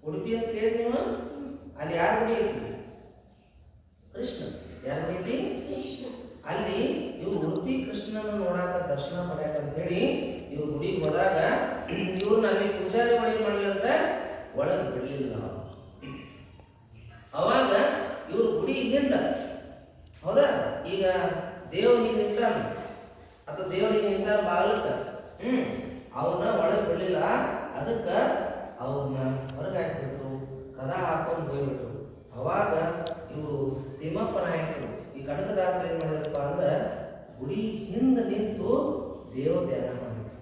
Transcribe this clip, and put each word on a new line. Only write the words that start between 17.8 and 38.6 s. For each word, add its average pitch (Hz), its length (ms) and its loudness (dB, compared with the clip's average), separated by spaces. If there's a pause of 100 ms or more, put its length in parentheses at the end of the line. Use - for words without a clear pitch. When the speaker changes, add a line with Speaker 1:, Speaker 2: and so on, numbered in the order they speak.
Speaker 1:
ಇವ್ರು - 180 4 (100)
ಗುಡಿ - 180 0 (160)
ಹಿಂದ, 277 220 4 (1080)
ಹೌದಾ? 233 240 6 (460)
ಈಗ 190 120 2 (680)
ದೇವ್ರು 233 300 8
ಹಿಂಗ್ 220 200 2
ನಿಂತಾನ, 208 320 2 (920)
ಅಥವಾ 185 240 -4
ದೇವ್ರು 214 240 4
ಹಿಂಗ್ 208 160 4
ನಿಂತಾನ 196 260 4 (100)
ಬಾಗ್ಲಕ್ಕ, - 380 4 (540)
ಹ್ಮ್, - 240 2 (540)
ಅವ್ರನ್ನ - 280 2 (140)
ಒಳಗ್ - 280 4
ಬಿಡ್ಲಿಲ್ಲ. - 300 2 (600)
ಅದಕ್ಕ - 280 -2 (760)
ಅವ್ರನ್ನ 135 360 -2 (360)
ಹೊರಗ್ 151 220 -4
ಹಾಕ್ಬಿಟ್ರು, 139 520 -4 (460)
ಕದ 135 160 -4 (140)
ಹಾಕೊಂಡ್ 160 460 0
ಹೋಗ್ಬಿಟ್ರು. 139 380 -2 (480)
ಅವಾಗ 180 360 2 (600)
ಇವ್ರು 151 220 -4 (440)
ತಿಮ್ಮಪ್ಪ 190 360 -2 (100)
ನಾಯಕರು, 160 440 -2 (260)
ಈ - 120 -10
ಕನಕದಾಸರು 185 600 0
ಏನ್ 165 120 0
ಮಾಡಿದ್ರಪ್ಪ 151 460 0
ಅಂದ್ರ, 143 200 2 (720)
ಗುಡಿ 185 220 -2 (300)
ಹಿಂದ 247 280 6 (120)
ನಿಂತು 208 380 0 (680)